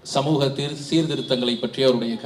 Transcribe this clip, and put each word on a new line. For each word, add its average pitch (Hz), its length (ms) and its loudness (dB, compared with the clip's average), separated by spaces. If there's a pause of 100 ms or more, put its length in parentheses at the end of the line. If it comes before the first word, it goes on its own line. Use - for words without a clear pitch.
(140)
சமூக 139 440 2
தீர்-, 143 300 -4
சீர்திருத்தங்களை 127 680 0
பற்றி, 120 260 -4
அவருடைய 117 440 4